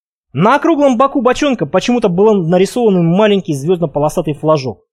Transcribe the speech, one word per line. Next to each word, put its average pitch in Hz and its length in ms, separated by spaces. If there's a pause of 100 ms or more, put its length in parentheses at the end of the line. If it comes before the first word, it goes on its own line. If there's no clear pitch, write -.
(340)
На 208 220
округлом 285 420
боку 269 240
бочонка 247 420
почему-то 214 460
был 196 360
нарисован 190 600
маленький 190 480
звездно-полосатый 151 800
флажок. 147 580